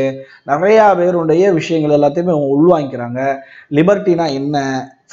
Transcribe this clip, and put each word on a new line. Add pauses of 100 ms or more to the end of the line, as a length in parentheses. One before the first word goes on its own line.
(460)
நிறைய
பேருடைய
விஷயங்கள்
எல்லாத்தையுமே
அவங்க
உள்வாங்கிக்கிறாங்க. (320)
லிபர்ட்டினா
என்ன, (260)